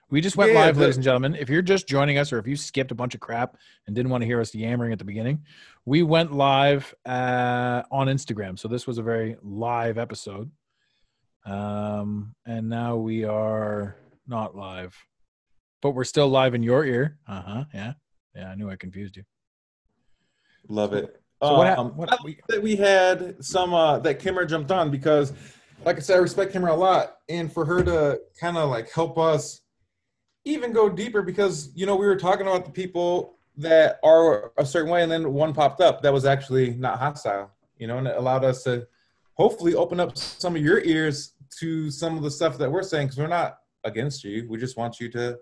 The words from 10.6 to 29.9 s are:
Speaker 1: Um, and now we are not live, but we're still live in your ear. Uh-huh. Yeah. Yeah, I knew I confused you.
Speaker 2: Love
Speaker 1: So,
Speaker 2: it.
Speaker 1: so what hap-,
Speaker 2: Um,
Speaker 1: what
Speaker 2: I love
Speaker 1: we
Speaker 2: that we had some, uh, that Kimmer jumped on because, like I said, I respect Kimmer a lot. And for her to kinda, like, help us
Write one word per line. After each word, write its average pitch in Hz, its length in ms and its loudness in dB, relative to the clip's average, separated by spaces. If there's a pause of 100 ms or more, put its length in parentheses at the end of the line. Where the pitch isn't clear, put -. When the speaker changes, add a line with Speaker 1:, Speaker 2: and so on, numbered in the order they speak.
Speaker 1:
Um, 104 920 -6 (100)
and 113 240 -8
now 117 280 -4
we 110 260 -4
are 107 720 -4 (320)
not 107 280 -8
live, 92 400 -14 (840)
but 143 100 0
we're 127 120 -4
still 143 240 2
live 131 260 2
in 120 80 -2
your 123 240 2
ear. 135 320 0 (100)
Uh-huh. 101 460 -10
Yeah. 107 200 -10 (420)
Yeah, 95 160 -14
I 95 40 -14
knew 101 140 -10
I 95 60 -10
confused 95 420 -14
you. 98 60 -20 (1400)
Speaker 2:
Love 104 240 -2
Speaker 1:
So, 104 60 -2
Speaker 2:
it. - 240 -8 (220)
Speaker 1:
so 147 140 4
what 175 100 8
hap-, 185 120 2
Speaker 2:
Um, 117 180 -6
Speaker 1:
what 165 120 -8
Speaker 2:
I - 40 2
love 247 100 0
Speaker 1:
we 151 160 -14 (100)
Speaker 2:
that 214 120 -2
we 214 140 0
had 185 680 2
some, 180 300 0
uh, 160 260 4
that 139 200 -2
Kimmer 185 260 -2
jumped 151 260 -4
on 175 200 2
because, 143 420 2 (500)
like 170 140 0
I - 20 -10
said, 185 180 2
I - 20 6
respect 190 320 0
Kimmer 180 180 0
a 156 60 2
lot. 170 420 2 (120)
And 165 220 -6
for 165 140 -2
her 180 180 2
to 156 380 0 (180)
kinda, 170 260 -2
like, 120 260 -4
help 160 280 -2
us 160 420 0 (840)